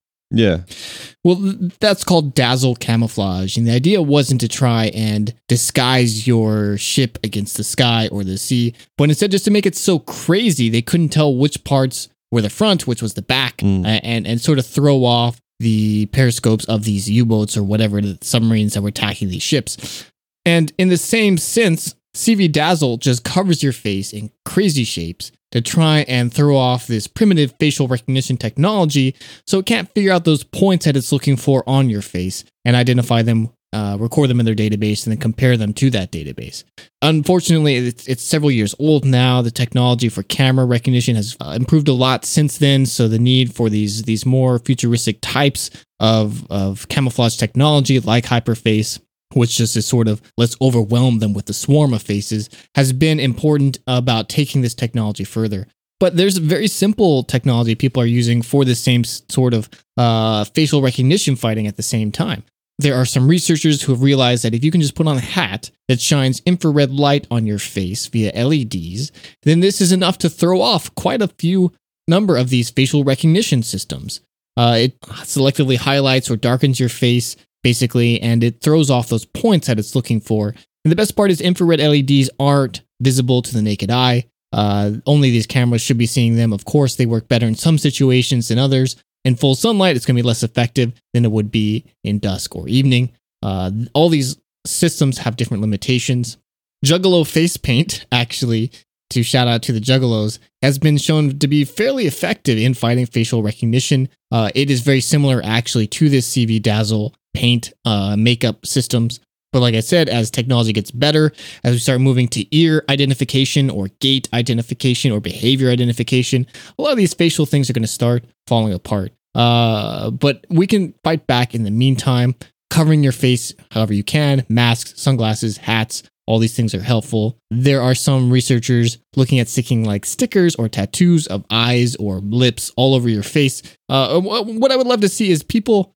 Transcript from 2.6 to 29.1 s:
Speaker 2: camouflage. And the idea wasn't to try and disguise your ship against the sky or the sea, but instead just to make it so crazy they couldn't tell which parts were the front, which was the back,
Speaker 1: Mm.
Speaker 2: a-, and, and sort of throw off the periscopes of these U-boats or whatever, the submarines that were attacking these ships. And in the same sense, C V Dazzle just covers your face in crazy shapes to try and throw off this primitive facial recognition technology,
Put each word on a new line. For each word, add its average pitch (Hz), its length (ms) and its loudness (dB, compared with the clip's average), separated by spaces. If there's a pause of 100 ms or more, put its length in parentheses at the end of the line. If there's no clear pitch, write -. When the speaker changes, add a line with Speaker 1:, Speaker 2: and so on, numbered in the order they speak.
Speaker 2:
camouflage. 101 840 -2
And 117 100 0
the 117 60 2
idea 170 280 2
wasn't 143 400 2
to 117 60 -2
try 113 380 0
and 107 500 -2 (120)
disguise 120 800 0
your 107 520 0
ship - 460 -2
against 104 340 -6
the 107 60 -6
sky 117 480 0
or 101 120 -6
the 95 160 -6
sea, 120 340 -2 (240)
but 151 120 2
instead 196 200 2
just 190 160 0
to 208 60 2
make 208 160 2
it 180 80 -2
so 180 240 0
crazy 165 680 0
they 117 140 0
couldn't 165 280 0
tell 151 260 2
which 143 280 -2
parts 135 460 -2 (220)
were 117 100 0
the 104 80 -2
front, 202 380 0
which 117 160 -4
was 107 100 -6
the - 80 -10
back, 127 360 -4
Speaker 1:
Mm. 95 280 0
Speaker 2:
a-, 110 180 0
and, 117 220 -4
and 113 160 -2
sort 151 160 2
of 131 80 -2
throw 139 400 2
off 120 340 0 (200)
the 107 480 0
periscopes 117 580 0
of 110 200 -4
these 104 220 -2
U-boats 110 480 0
or 107 60 0
whatever, 104 400 0
the 98 200 -4
submarines 113 520 0
that 104 80 -4
were 101 80 -2
attacking 101 400 -4
these 87 140 -6
ships. - 600 -6 (380)
And 170 360 2
in 185 100 2
the 180 80 2
same 208 400 0
sense, 180 560 0 (220)
C - 180 0
V 196 140 2
Dazzle 151 500 0
just 123 260 -2
covers 185 380 0
your 139 100 0
face 98 400 -6
in 107 200 -12 (120)
crazy 165 400 0
shapes - 480 -10 (200)
to 120 100 -2
try 156 460 2
and 120 260 -2
throw 147 240 2
off 123 300 0
this 110 180 -2
primitive 170 540 2
facial 143 280 0
recognition 127 500 -2
technology, 143 800 0 (300)